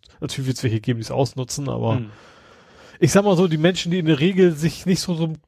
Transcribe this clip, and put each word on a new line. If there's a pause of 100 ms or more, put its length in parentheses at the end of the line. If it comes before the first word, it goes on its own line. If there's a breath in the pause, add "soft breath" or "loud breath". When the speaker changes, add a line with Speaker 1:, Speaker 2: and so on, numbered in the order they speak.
(200 soft breath)
Speaker 1:
natürlich
wird's
welche
geben,
die
es
ausnutzen,
aber
Speaker 2:
Mhm. (920 soft breath)
Speaker 1:
ich
sag
mal
so,
die
Menschen,
die
in
der
Regel
sich
nicht
so
drum, (120)